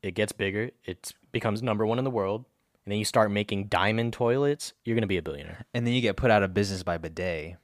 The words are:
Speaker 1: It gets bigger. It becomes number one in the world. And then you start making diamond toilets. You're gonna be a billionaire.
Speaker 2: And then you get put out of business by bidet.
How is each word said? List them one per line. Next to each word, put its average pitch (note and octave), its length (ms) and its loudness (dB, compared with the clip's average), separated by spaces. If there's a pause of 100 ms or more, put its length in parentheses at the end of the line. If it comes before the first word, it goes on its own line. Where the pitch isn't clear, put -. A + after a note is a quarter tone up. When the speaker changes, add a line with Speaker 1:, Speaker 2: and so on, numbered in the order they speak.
Speaker 1:
It F#2+ 100 -6
gets G#2 180 0
bigger. G#2 380 -2 (140)
It - 300 -10 (180)
becomes A2 320 -2
number A2 240 0
one A2+ 100 0
in B2+ 60 -2
the C3+ 80 -2
world. A2 340 -2 (400)
And G2+ 60 -6
then G#2 80 0
you G#2+ 60 -2
start G#2+ 260 4
making G2+ 340 -2
diamond A2 480 2
toilets. C#3 600 0 (100)
You're A2+ 120 0
gonna A2 120 2
be F#2 100 0
a E2 60 -2
billionaire. D2+ 500 -10
Speaker 2:
And A#2+ 140 0
then A#2+ 80 2
you B2+ 60 2
get B2+ 160 2
put C3 120 2
out G#2 140 8
of F#2+ 100 -2
business G2 300 0
by E2+ 160 -4
bidet. E2 640 -6